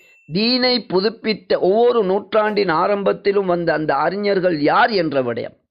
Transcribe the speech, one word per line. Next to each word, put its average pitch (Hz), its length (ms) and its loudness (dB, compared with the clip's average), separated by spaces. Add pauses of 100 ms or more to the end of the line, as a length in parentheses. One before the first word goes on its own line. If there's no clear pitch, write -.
(340)
தீனை 247 520 0
புதுப்பித்த 196 720 -2
ஒவ்வொரு 226 440 2
நூற்றாண்டின் 202 680 0
ஆரம்பத்திலும் 196 760 0
வந்த 175 280 0
அந்த 151 220 -2
அறிஞர்கள் 180 640 0
யார் 185 300 2
என்ற 156 320 0
விடயம், 117 320 -6 (160)